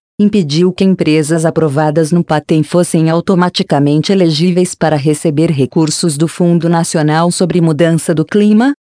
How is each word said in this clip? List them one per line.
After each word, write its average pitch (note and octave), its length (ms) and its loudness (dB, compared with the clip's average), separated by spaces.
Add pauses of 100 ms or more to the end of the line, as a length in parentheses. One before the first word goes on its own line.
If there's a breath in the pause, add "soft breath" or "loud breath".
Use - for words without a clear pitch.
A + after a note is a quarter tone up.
(200)
impediu F#3 540 0
que F#3+ 100 -2
empresas D#3+ 640 0
aprovadas D#3 680 0
no E3+ 120 2
patem D#3 400 0
fossem E3 460 0
automaticamente E3 1000 0
elegíveis F3 640 0
para D#3 220 -2
receber D3+ 560 0
recursos D3+ 680 -2
do D#3+ 100 0
Fundo E3+ 400 0
Nacional E3+ 600 0
sobre F3 320 -2
Mudança E3 540 0
do D3+ 100 0
Clima, G#3+ 480 2 (140)